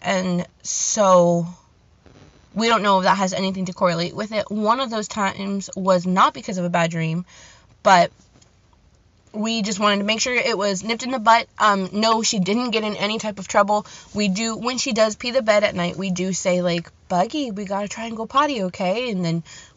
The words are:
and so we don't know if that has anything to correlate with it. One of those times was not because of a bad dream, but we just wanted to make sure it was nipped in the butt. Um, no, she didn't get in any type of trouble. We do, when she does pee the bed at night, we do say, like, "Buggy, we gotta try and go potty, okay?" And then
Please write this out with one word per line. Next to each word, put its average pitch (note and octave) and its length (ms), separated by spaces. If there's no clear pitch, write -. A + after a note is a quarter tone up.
and F#3 440
so F3 840
we A3 140
don't A3+ 160
know G3 160
if F#3 60
that F#3 120
has F#3+ 160
anything F#3+ 320
to F3+ 80
correlate F3 400
with G#3+ 200
it. G#3+ 180
One G#3+ 300
of C4 80
those G#3+ 180
times G3 680
was F#3 300
not F#3+ 280
because A3 240
of F3+ 80
a F3 40
bad E3+ 220
dream, E3 340
but F3 300
we A3 280
just G3+ 180
wanted G#3 200
to G3+ 40
make A3 160
sure B3 140
it A#3 240
was G3 260
nipped A3+ 200
in A#3+ 80
the C4 80
butt. A3 280
Um, G3 360
no, A3 280
she G#3+ 180
didn't A3 320
get G#3+ 120
in G#3+ 140
any G#3+ 200
type G#3 220
of F#3 80
trouble. G#3 380
We G#3 140
do, A3 300
when A#3 200
she C4+ 140
does A3 240
pee A#3+ 160
the B3+ 100
bed G#3+ 220
at G3+ 100
night, F3 220
we F#3+ 160
do F3+ 220
say, F3+ 280
like, F3 300
"Buggy, A3+ 440
we G3+ 120
gotta G3 240
try A3+ 200
and A3+ 100
go A3 80
potty, C4+ 380
okay?" G3 460
And F#3 140
then E3 200